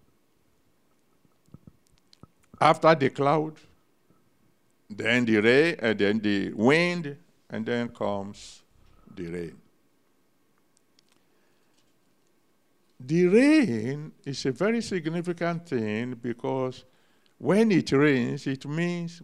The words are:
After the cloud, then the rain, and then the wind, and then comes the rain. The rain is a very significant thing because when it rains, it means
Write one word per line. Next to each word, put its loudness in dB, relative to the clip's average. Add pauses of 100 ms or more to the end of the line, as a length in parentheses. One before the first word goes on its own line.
(2500)
After 4
the 0
cloud, -2 (1400)
then 0
the 4
rain, 4
and 0
then 2
the -2
wind, 0 (320)
and -10
then -4
comes -8 (520)
the -12
rain. -12 (3500)
The 2
rain 2 (120)
is -8
a 0
very -2
significant -6
thing -4
because -6 (540)
when 2
it 2
rains, 2
it -6
means -6